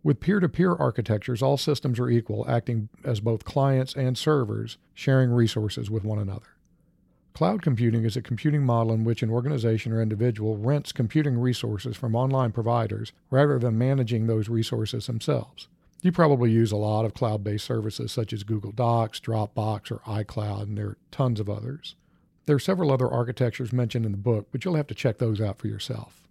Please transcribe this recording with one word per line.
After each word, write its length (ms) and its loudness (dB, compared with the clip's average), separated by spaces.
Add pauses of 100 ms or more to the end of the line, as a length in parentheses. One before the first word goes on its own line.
With 160 2
peer-to-peer 560 2
architectures, 640 -2
all 160 2
systems 420 0
are 100 0
equal, 400 0
acting 400 0 (140)
as 160 -2
both 260 -2
clients 500 0
and 220 -2
servers, 600 0 (160)
sharing 360 4
resources 640 2
with 120 -2
one 160 -2
another. 360 -8 (800)
Cloud 280 0
computing 420 2
is 140 0
a 40 -4
computing 440 0
model 260 2
in 140 2
which 180 0
an 60 0
organization 640 0
or 80 2
individual 560 0
rents 340 0
computing 460 0
resources 580 -2
from 200 -2
online 360 2
providers 600 -2 (160)
rather 280 4
than 200 2
managing 500 2
those 220 0
resources 580 -2
themselves. 640 -4 (320)
You 100 4
probably 400 4
use 200 4
a 60 0
lot 280 0
of 80 -4
cloud-based 500 -2
services 480 -6
such 220 -4
as 100 -8
Google 280 -4
Docs, 500 0
Dropbox, 680 -4
or 80 -6
iCloud, 640 -6
and 140 -6
there 100 -4
are 100 -10 (140)
tons 280 0
of 100 -4
others. 460 -10 (520)
There 100 4
are 20 2
several 320 0
other 160 2
architectures 640 -2
mentioned 340 0
in 60 -2
the 60 -4
book, 340 0
but 140 -6
you'll 100 0
have 120 0
to 80 -8
check 240 -2
those 200 0
out 200 -2
for 80 -6
yourself. 640 -10